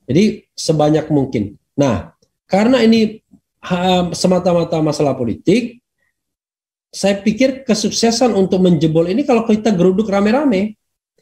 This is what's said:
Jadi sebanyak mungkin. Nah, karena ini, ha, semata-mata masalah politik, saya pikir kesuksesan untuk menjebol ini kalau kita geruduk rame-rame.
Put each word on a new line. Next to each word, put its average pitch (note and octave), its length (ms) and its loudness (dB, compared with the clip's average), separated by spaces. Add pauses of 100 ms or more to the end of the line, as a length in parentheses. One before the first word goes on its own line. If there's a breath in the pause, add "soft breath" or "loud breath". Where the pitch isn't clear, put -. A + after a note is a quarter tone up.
Jadi G#3 480 0
sebanyak D3+ 560 0
mungkin. C3 480 -2 (160)
Nah, A2 400 -2 (320)
karena A3 320 2
ini, A3+ 400 2 (480)
ha, F3+ 480 0
semata-mata F3 640 0
masalah C#3+ 400 0
politik, F3 640 -2 (1120)
saya G3 240 -2
pikir C4 480 -2
kesuksesan A3+ 720 0
untuk F#3+ 240 2
menjebol E3 480 2
ini C4 160 -2
kalau A3+ 160 2
kita G#3+ 320 0
geruduk F#3 320 0
rame-rame. G#3+ 720 -2 (440)